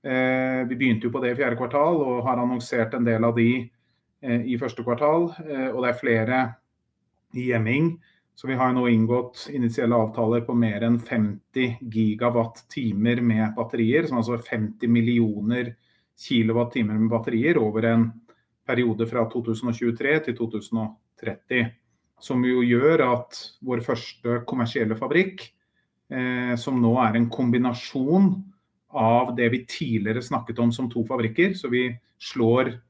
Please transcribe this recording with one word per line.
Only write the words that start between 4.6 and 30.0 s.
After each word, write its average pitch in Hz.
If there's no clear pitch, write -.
kvartal, 151
eh, 131
og 123
det 120
er -
flere 120
i 123
gjemming. 123
Så -
vi 131
har 127
nå 123
inngått 117
initielle 120
avtaler 113
på 123
mer 110
enn 117
femti 117
gigawatt-timer 113
med 110
batterier, 120
som 131
altså 117
er 120
femti 110
millioner 117
kilowatt-timer 113
med 113
batterier 120
over 110
en 113
periode 117
fra 120
to 123
tusen 113
og 117
tjuetre 123
til 117
to 113
tusen 113
og 107
tretti, 117
som 127
jo 127
gjør 127
at -
vår 123
første 117
kommersielle 117
fabrikk, 175
eh, 123
som 127
nå 117
er 110
en 117
kombinasjon 127
av 120
det 120
vi 120
tidligere 113